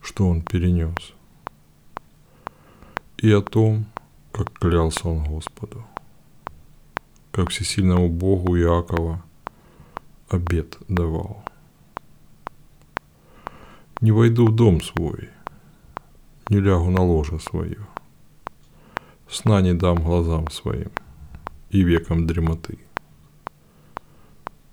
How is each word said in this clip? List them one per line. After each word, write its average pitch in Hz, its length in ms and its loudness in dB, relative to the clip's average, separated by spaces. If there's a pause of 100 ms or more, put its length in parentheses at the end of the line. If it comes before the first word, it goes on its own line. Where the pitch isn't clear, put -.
что - 260 -2
он 82 140 2
перенес, 85 720 -2 (2000)
и 110 160 4
о 101 80 6
том, 110 460 2 (440)
как - 280 -6
клялся 85 500 0
он 80 160 -2
Господу, 78 640 -10 (1500)
как 90 160 -2
всесильному 90 600 0
Богу 90 480 0
Иакова 85 680 0 (1040)
обет 87 480 -2 (100)
давал. 85 560 -4 (2500)
«Не 110 100 4
войду 117 360 4
в 113 60 2
дом 107 280 4
свой, - 480 -8 (1200)
не 101 100 4
лягу 90 300 4
на 92 120 4
ложе 80 380 0
свое, 82 460 -8 (1400)
сна 104 320 2
не 90 140 4
дам 87 220 2
глазам 82 540 0
своим - 400 -8 (800)
и 98 120 4
векам 82 440 2
дремоты, 82 520 -2 (1900)